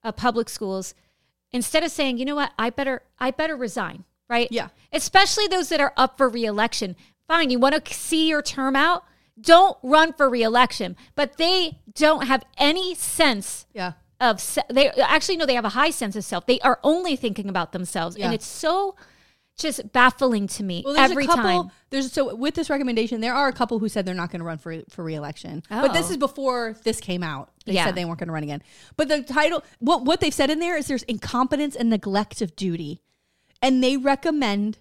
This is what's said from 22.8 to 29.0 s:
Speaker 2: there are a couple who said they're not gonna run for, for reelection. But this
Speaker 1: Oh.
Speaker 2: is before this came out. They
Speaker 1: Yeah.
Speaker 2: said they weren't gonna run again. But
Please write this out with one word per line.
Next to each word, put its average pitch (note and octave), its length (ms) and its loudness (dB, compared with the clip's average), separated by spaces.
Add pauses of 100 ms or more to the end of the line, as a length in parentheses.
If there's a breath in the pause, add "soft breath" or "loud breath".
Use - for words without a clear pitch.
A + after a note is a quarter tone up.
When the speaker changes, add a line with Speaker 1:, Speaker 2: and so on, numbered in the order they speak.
Speaker 2:
there A#3+ 120 -2
are C#4 140 2
a B3+ 60 0
couple A#3+ 260 -2
who G#3+ 100 -2
said G3 160 -2
they're F#3 100 -4
not F3 160 -4
gonna F3 140 -8
run E3 120 -8
for, E3 320 -12
for - 140 -12
reelection. D#3+ 680 -10
But A#3+ 240 2
this E4+ 140 -2
Speaker 1:
Oh. - 40 -4
Speaker 2:
is E4 60 -2
before B3 680 -2
this - 180 -2
came F3+ 220 -4
out. C#3+ 260 -8 (160)
They G3+ 80 -4
Speaker 1:
Yeah. F3 120 4
Speaker 2:
said - 100 0
they F3 100 -4
weren't E3 140 -6
gonna E3+ 140 -6
run D#3 100 -4
again. D3 180 -8 (340 soft breath)
But D4 140 0